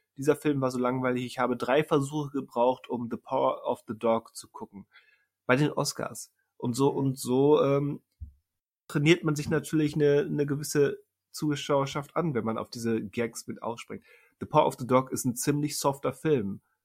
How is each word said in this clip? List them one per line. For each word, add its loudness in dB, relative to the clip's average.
Dieser 2
Film 0
war 0
so -4
langweilig, 0
ich -8
habe 0
drei 2
Versuche -2
gebraucht, -2
um -6
The -6
Power -2
of -4
the -8
Dog 0
zu -14
gucken. -16
Bei 4
den 2
Oscars. -6
Und -4
so, 4
und 0
so, 4
ähm, 0
trainiert 4
man 0
sich -6
natürlich 0
eine, 4
eine 0
gewisse 0
Zuschauerschaft -2
an, 0
wenn -2
man -2
auf -8
diese -2
Gags -6
mit -12
aufspringt. -10
The -6
Power 4
of 0
the -8
Dog 4
ist -6
ein 0
ziemlich -2
softer -2
Film. -2